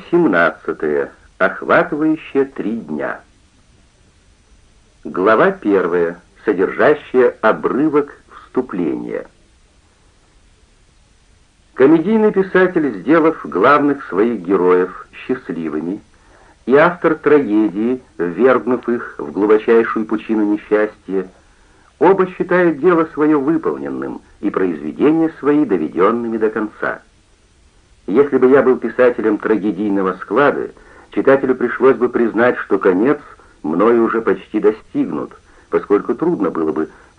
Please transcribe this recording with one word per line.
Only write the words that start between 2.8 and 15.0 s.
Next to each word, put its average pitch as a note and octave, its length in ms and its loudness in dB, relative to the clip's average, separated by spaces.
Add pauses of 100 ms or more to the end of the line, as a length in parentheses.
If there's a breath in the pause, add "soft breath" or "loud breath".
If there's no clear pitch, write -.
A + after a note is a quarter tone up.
Глава A2+ 480 2
первая, F2 680 0 (240)
содержащая A2+ 960 0
обрывок C#3+ 800 -2 (120)
вступления. B1 960 -6 (2500)
Комедийный E3+ 560 4
писатель, F#3 680 0
сделав D#3+ 480 0
главных C#3 600 2
своих G#2+ 340 0
героев F2+ 680 0